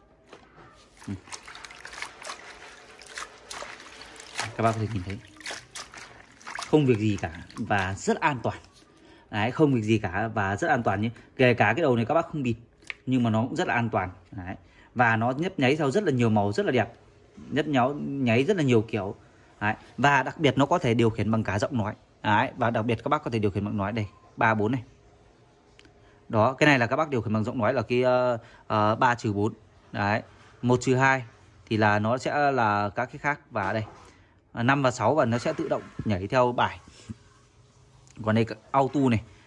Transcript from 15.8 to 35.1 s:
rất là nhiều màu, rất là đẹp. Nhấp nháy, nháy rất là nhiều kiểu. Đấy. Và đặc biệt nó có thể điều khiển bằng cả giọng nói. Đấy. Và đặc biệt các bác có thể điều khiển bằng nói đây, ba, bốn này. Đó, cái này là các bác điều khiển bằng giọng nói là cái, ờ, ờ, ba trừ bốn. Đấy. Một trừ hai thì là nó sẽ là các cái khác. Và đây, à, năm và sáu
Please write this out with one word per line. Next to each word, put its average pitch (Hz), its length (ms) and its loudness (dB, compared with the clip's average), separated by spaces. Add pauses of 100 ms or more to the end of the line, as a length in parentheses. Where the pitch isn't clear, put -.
rất 202 140 0
là 156 80 0
nhiều 120 180 2
màu, 101 220 2
rất - 140 -2
là 151 60 0
đẹp. 113 200 0 (440)
Nhấp 147 300 -4
nháy, 139 220 2 (100)
nháy 139 460 0
rất 196 120 2
là 160 60 0
nhiều 120 200 4
kiểu. 104 320 -6 (460)
Đấy. 104 140 -2 (240)
Và 139 240 4
đặc 135 160 -6
biệt 135 200 2
nó 139 80 4
có 175 120 2
thể 120 160 2
điều 117 160 4
khiển 107 200 -2
bằng 110 140 0
cả 95 140 -2
giọng 123 200 -2
nói. 104 160 -4 (280)
Đấy. 110 340 2
Và 117 140 0
đặc 117 140 0
biệt 113 200 -2
các - 40 -4
bác - 140 0
có 139 80 -8
thể 117 80 0
điều 104 120 0
khiển 101 140 -4
bằng 107 120 -4
nói 101 160 -2
đây, 107 140 -4 (300)
ba, 113 180 4
bốn 107 180 0
này. 131 100 -4 (1500)
Đó, 110 240 4
cái 147 140 2
này 143 120 6
là 120 80 2
các 127 100 -2
bác 156 120 0
điều 127 140 -2
khiển 107 100 -4
bằng 110 120 0
giọng 120 140 -6
nói 117 160 2
là 123 80 0
cái, 123 200 0
ờ, 123 360 2 (280)
ờ, 107 300 2
ba 120 180 2
trừ 113 180 -2
bốn. 101 220 -2 (380)
Đấy. 104 300 0 (400)
Một 123 180 4
trừ 131 140 2
hai 135 300 2 (420)
thì 113 100 -2
là 104 220 4
nó 110 200 0
sẽ 143 340 0
là 104 360 2
các 120 180 -4
cái 143 120 -14
khác. 147 220 -4 (100)
Và 98 220 -4
đây, 110 120 -2 (680)
à, 117 100 -6
năm 139 200 2
và 127 80 4
sáu 117 240 2